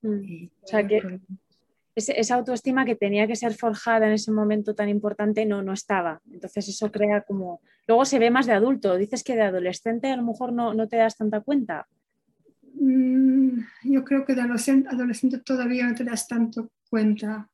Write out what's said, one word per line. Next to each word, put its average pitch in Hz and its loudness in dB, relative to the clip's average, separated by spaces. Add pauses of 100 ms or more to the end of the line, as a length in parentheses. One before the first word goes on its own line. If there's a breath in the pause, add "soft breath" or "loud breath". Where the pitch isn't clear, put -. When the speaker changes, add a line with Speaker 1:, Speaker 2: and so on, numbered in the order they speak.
Speaker 1:
Mm. 208 -4
Speaker 2:
Y 175 -14 (120)
Speaker 1:
O 190 -20
sea, 208 0
Speaker 2:
hay 202 0
Speaker 1:
que 208 2
Speaker 2:
problemas. 185 -12 (640)
Speaker 1:
ese, 226 -2
esa 226 0
autoestima 254 0
que 226 0
tenía 208 2
que 226 -2
ser 226 -4
forjada 226 0
en 214 4
ese 214 -2
momento 214 0
tan 208 -2
importante 208 -2
no, 202 -2
no 190 -6
estaba. 180 -2 (100)
Entonces - -10
eso 208 -4
crea 208 0
como... 185 -8 (260)
Luego 233 4
se 269 0
ve 226 4
más 254 4
de 233 2
adulto. 208 2
Dices 208 -4
que 254 -2
de 220 2
adolescente 196 -2
a 269 -2
lo 247 -4
mejor 240 -4
no, 233 -2
no 220 0
te 220 -6
das 226 2
tanta 214 -2
cuenta. 220 -2 (960)
Speaker 2:
Mm, 262 4 (240 loud breath)
yo 269 2
creo 277 0
que 269 0
de 247 -2
adolescen-, 247 2
adolescente 247 -2
todavía 247 -2
no 240 0
te 247 -4
das 233 -6
tanto 226 -2 (180)
cuenta. 214 -2